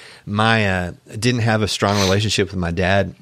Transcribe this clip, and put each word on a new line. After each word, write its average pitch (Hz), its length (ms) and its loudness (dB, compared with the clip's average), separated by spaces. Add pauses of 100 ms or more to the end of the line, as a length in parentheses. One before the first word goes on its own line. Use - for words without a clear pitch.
(260)
my, 110 400 2
uh, 90 260 -2 (260)
didn't 120 240 0
have 110 200 2
a 101 60 0
strong 104 320 0
relationship 98 500 0
with 95 80 -8
my 85 140 -2
dad. 92 500 0